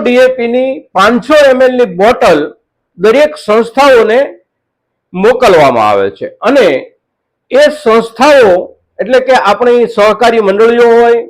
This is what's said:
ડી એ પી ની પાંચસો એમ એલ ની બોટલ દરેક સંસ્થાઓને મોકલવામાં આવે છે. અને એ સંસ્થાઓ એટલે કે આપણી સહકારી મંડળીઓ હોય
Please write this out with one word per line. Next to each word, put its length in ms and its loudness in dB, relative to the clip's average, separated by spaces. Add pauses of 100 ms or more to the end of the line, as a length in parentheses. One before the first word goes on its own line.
ડી 240 0
એ 0 - (100)
પી 160 -4
ની 240 -4 (220)
પાંચસો 400 0 (100)
એમ 160 0
એલ 140 0
ની 200 -2
બોટલ 400 0 (580)
દરેક 440 0
સંસ્થાઓને 800 0 (1040)
મોકલવામાં 640 2
આવે 180 0 (100)
છે. 100 -10 (220)
અને 180 2 (840)
એ 120 2 (180)
સંસ્થાઓ 760 2 (460)
એટલે 260 -2
કે 140 2
આપણી 560 0
સહકારી 500 0
મંડળીઓ 460 2
હોય 260 2 (100)